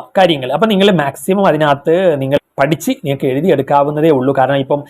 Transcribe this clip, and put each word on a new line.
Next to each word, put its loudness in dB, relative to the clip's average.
കാര്യങ്ങൾ. 0
അപ്പം 0
നിങ്ങൾ 2
മാക്സിമം -2
അതിനകത്ത് 0
നിങ്ങൾ 0
പഠിച്ച് -2
നിങ്ങൾക്ക് -4
എഴുതിയെടുക്കാവുന്നതേ 0
ഉള്ളൂ. 0
കാരണം 0
ഇപ്പം -4